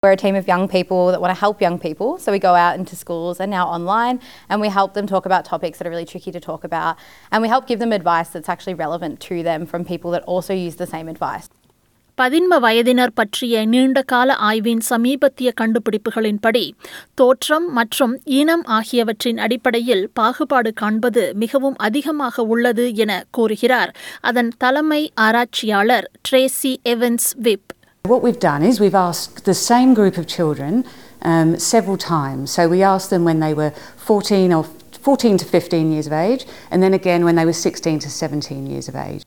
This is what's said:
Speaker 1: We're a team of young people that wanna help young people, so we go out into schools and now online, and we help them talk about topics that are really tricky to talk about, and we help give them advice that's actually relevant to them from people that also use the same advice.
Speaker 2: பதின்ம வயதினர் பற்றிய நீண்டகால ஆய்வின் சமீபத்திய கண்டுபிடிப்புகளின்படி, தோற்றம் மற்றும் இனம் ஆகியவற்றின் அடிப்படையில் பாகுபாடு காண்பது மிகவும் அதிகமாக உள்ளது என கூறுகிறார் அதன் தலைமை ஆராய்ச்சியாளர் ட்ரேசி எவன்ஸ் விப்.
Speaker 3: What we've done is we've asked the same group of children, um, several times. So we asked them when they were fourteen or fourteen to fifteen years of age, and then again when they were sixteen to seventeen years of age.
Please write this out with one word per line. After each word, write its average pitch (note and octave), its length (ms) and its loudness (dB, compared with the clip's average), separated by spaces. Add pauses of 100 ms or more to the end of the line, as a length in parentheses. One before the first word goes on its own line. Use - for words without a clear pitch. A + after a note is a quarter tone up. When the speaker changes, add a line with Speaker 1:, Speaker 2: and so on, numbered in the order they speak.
Speaker 1:
We're G3 120 6
a F#3+ 80 -6
team G3 160 0
of F#3 80 -6
young F#3 220 0
people F3+ 420 0
that F3+ 100 0
wanna F3+ 220 -2
help G#3 180 0
young F3 200 0
people, F3+ 380 -6
so - 120 -4
we G3+ 100 0
go F#3 140 4
out F3 220 4
into F3+ 180 -10
schools F3 460 -8
and G3 100 -6
now F3+ 180 -2
online, G3+ 480 -2 (320)
and G3+ 120 -4
we G#3+ 100 -2
help G3 240 0
them G3+ 140 -6
talk F#3+ 180 -2
about F#3 180 0
topics E3 340 -6
that F3 100 -8
are E3 80 -8
really E3+ 160 -10
tricky F3 260 -14
to E3 120 -16
talk D#3+ 140 -10
about, E3 300 -4 (340)
and G#3+ 140 0
we A3+ 120 0
help C4 120 0
give A#3 180 -2
them A3+ 160 0
advice E3+ 300 0
that's F3 240 -8
actually F3+ 240 -10
relevant D#3+ 420 -6
to - 220 -8
them E3 240 -2
from F3 180 -8
people F3 280 -6
that F3 140 -4
also F3+ 280 -4
use F3 220 -6
the F3 180 -8
same D#3+ 220 -10
advice. C3 320 -8 (720)
Speaker 2:
பதின்ம D#4+ 400 4
வயதினர் A#3+ 560 4
பற்றிய A3+ 520 -2
நீண்டகால C4 680 2 (140)
ஆய்வின் A3+ 360 0
சமீபத்திய B3+ 640 0 (120)
கண்டுபிடிப்புகளின்படி, A3 1000 0 (520)
தோற்றம் C4+ 580 2
மற்றும் A#3 420 0 (180)
இனம் D#4+ 340 2
ஆகியவற்றின் A3+ 800 -2
அடிப்படையில் A#3+ 680 0
பாகுபாடு B3 600 0
காண்பது A3 520 0 (100)
மிகவும் C4 440 -2
அதிகமாக C4 680 -2
உள்ளது A#3 400 0 (120)
என G#3+ 200 0 (140)
கூறுகிறார் A3+ 640 0 (280)
அதன் A#3+ 380 0
தலைமை D4+ 420 0 (160)
ஆராய்ச்சியாளர் A3 920 2 (140)
ட்ரேசி C4 500 0 (120)
எவன்ஸ் A#3+ 440 0 (100)
விப். A3 300 -2 (360)
Speaker 3:
What A#3+ 200 2
we've A#3+ 220 2
done C#3+ 160 2
is G#3 180 4
we've G3 280 4
asked - 360 -8
the F#3 140 2
same B3 340 4
group G3+ 240 4
of E3+ 120 -4
children, D3+ 440 -2 (520)
um, E3 260 4 (220)
several G3 360 2
times. C#3 420 -2
So - 180 0
we F3+ 140 4 (120)
asked F#3+ 160 -4
them F3 140 2
when D#3+ 160 2
they D#3 140 0
were D3+ 180 -2 (260)
fourteen G3 540 2
or D#3+ 120 2 (380)
fourteen B3+ 360 2
to - 100 -4 (100)
fifteen D#3+ 320 0
years D3+ 180 -2
of D3+ 140 -2
age, B3 220 -2 (240)
and F3 120 0
then F#3+ 140 4
again F3+ 300 0
when E3+ 140 4
they E3 120 4
were E3 160 -2
sixteen D#3+ 400 -2
to C#3+ 40 -10 (120)
seventeen C#3+ 440 -8
years C#3 220 -10
of C3 100 -12 (100)
age. D3 180 -12